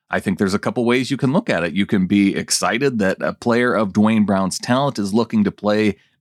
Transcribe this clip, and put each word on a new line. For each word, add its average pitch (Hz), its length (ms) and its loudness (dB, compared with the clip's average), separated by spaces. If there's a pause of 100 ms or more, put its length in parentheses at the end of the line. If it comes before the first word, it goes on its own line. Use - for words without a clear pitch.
(100)
I 90 80 -2
think 190 200 -2
there's 98 160 2
a 104 40 -2
couple 113 260 -2
ways 120 260 0
you 139 60 -2
can 127 160 -2
look 180 160 0
at 90 140 0
it. 85 100 -2
You 95 140 0
can 95 200 2
be 98 300 2
excited 117 600 -2
that 95 240 0
a 80 100 -2
player 120 420 0
of 101 180 0
Duane 107 320 4
Brown's 95 340 0
talent 131 400 -2
is 101 160 -4
looking 110 300 0
to 95 80 0
play 107 440 0 (240)